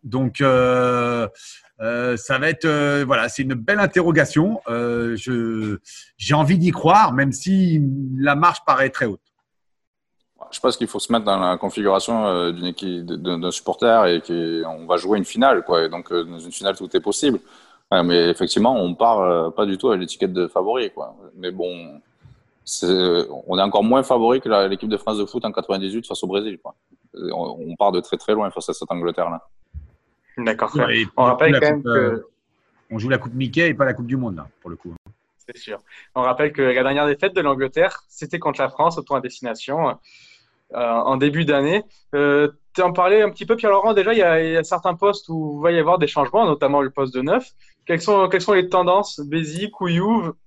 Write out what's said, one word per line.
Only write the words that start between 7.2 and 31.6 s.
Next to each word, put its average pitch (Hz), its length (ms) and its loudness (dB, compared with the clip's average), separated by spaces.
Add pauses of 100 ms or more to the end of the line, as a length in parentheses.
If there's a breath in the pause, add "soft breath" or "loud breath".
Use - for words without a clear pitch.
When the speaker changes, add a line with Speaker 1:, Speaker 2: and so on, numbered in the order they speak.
Speaker 1:
si 180 500 2 (340)
la 143 200 2
marche 170 320 2
paraît 135 240 2
très 127 160 -2
haute. 98 120 -6 (1300)
Speaker 2:
Je - 80 -14
pense 127 180 0
qu'il 113 100 -2
faut - 120 -8
se - 120 -4
mettre 113 140 0
dans 98 140 2
la 90 180 0
configuration, 104 720 0
euh, 87 240 0
d'une 87 160 -8
équipe, 87 380 -8
d'un, 85 340 -6
d'un 87 120 -4
supporter 113 540 2
et 85 160 2
qu'on 82 640 -6
va 87 120 0
jouer 95 200 0
une 95 80 -2
finale, 117 400 2
quoi. 82 180 2
Et 82 60 0
donc, 85 220 -10
euh, 85 120 -2
dans 85 160 -12
une 85 120 -16
finale, 98 260 -4
tout 92 180 -10
est 87 60 2
possible. 107 380 0 (520 soft breath)
Ouais, 90 120 4
mais 87 260 4
effectivement, 104 460 0
on 90 180 -2
part, 110 280 2
euh, 85 280 0
pas 104 160 -2
du 95 120 -4
tout 131 120 0
avec 95 120 0
l'étiquette 90 320 -4
de 90 140 0
favori, 104 440 -2
quoi. 65 240 -14 (200)
Mais 92 160 -8
bon, 87 480 -10 (640)
c'est, 90 600 0 (220)
on 92 100 -2
est 95 40 2
encore 101 220 2
moins 127 200 4
favori 123 360 2
que - 100 -6
la, 101 180 2
l'équipe 98 220 -4
de 104 80 0
France 107 200 -4
de 101 80 -2
foot - 180 -8
en 110 80 -4
quatre-vingt-dix-huit 98 540 -6
face - 180 -8
au 98 40 -6
Brésil, 98 340 -4
quoi. - 140 -18 (400)
On, - 420 -8 (140)
on - 40 -10
part 101 160 2
de 90 100 0
très, - 160 -6
très - 160 -2
loin 104 180 0
face - 180 -10
à 80 40 -4
cette - 180 -10
Angleterre-là. 85 560 -4 (880)
Speaker 3:
D'accord. 113 380 -2
Speaker 1:
Ouais, 120 220 2
et 113 80 0 (100)
Speaker 3:
On 131 80 4
Speaker 1:
puis, 123 80 6
Speaker 3:
rappelle 151 220 4
Speaker 1:
la 135 80 4